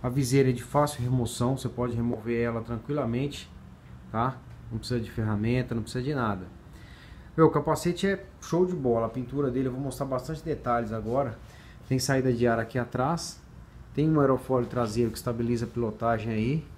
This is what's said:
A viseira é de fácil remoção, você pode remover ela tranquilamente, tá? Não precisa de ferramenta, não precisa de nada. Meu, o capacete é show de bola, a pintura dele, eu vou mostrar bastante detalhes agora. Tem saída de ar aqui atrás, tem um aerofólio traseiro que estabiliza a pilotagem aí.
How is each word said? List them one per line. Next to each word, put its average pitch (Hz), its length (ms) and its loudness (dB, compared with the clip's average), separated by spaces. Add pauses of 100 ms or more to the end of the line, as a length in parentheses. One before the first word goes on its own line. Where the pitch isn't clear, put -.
A 127 60 0
viseira 131 420 4
é 123 40 4
de 120 100 -4
fácil 147 380 2
remoção, 123 560 2
você 127 100 -4
pode 120 260 -2
remover 117 480 0
ela 117 200 0
tranquilamente, 120 880 -4 (600)
tá? 117 260 0 (340)
Não 113 60 -4
precisa 120 220 -2
de 107 120 -8
ferramenta, 113 640 0
não 113 60 -2
precisa 123 220 -6
de 143 100 -2
nada. 107 320 0 (920)
Meu, 160 120 8
o - 40 6
capacete 160 560 0
é 196 180 -2 (160)
show 180 240 2
de 180 80 -2
bola, 117 340 2
a - 20 0
pintura 131 420 -2
dele, 131 160 0
eu 123 60 -2
vou 131 80 -6
mostrar 139 240 -4
bastante 131 360 -4
detalhes 120 520 0
agora. 113 440 -2 (500)
Tem 131 120 2
saída 131 320 2
de 120 160 4
ar 117 120 4
aqui 113 200 -2
atrás, 127 640 -2 (500)
tem 151 160 2
um 156 120 6
aerofólio 131 480 4
traseiro 117 420 2
que 110 60 -8
estabiliza 117 480 0
a 110 40 -6
pilotagem 113 600 0
aí. 120 340 0 (120)